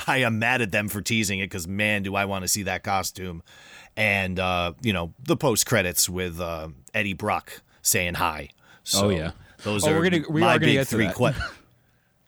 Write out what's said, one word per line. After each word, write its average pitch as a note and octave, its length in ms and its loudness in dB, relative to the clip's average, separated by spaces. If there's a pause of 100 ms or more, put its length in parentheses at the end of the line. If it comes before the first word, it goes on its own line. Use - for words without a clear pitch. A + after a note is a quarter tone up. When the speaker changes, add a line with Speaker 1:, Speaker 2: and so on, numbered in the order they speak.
Speaker 1:
I C#3 120 2
am A2+ 220 2
mad A#2+ 220 2
at G#2 120 -2
them G#2 160 0
for G2+ 120 -4
teasing G#2 380 0
it F#2+ 100 -4
'cause, F2+ 180 -8
man, G2+ 360 0
do F#2+ 120 -4
I G2 100 2
wanna F#2+ 240 -2
see G#2 140 0
that F2+ 200 -4
costume. F#2 580 -4 (540)
And, G2 420 2
uh, F2+ 440 0
you A2+ 100 2
know, E2+ 220 -2 (100)
the D3 140 2
post A#2+ 280 2
credits F#2 440 2
with, F2+ 320 -4
uh, E2 280 -6 (240)
Eddie G2+ 200 -2
Brock F#2 480 -4 (200)
saying F2 340 0
hi. D#2 340 -2 (340)
So G2 220 2
Speaker 2:
Oh, G#2 40 4
yeah. E2+ 220 0 (320)
Speaker 1:
those G#2 220 0
Speaker 2:
Oh, D3+ 60 4
Speaker 1:
are D#3 80 4
Speaker 2:
we're F3 100 4
gonna, E3+ 180 2
we D#3 140 0
Speaker 1:
my A#3+ 140 6
Speaker 2:
are A#3 40 4
gonna - 120 4
Speaker 1:
big - 60 6
Speaker 2:
get C3+ 100 0
to - 80 -2
Speaker 1:
three A2+ 100 2
Speaker 2:
that. F#2 100 -2
Speaker 1:
que- A#2 200 2 (920)